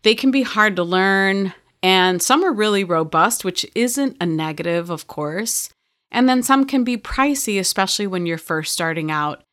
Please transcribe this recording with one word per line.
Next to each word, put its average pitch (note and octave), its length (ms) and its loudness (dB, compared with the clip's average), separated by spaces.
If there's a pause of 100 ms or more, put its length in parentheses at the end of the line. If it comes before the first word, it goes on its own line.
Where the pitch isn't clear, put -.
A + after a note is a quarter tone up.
They A3 120 4
can C4+ 160 2
be C4+ 120 2
hard G#3+ 340 0
to F3+ 80 -2
learn, F#3+ 680 2 (280)
and F#3 380 4
some D4 240 2
are F4+ 80 2
really G#3 320 2
robust, E3 600 0
which F3+ 200 -2 (100)
isn't B3 460 0
a F3 60 0
negative, E3 640 -2
of D#3+ 160 -8
course. D#3+ 640 -6 (400)
And B3+ 180 4
then B3+ 140 2
some C4+ 220 4
can C4+ 200 0
be B3 120 -2
pricey, C4+ 640 -2
especially F#3+ 480 -2
when F3+ 200 -2
you're E3 120 -2
first D#3 340 -6
starting D#3+ 380 -4
out D3+ 320 -4 (100)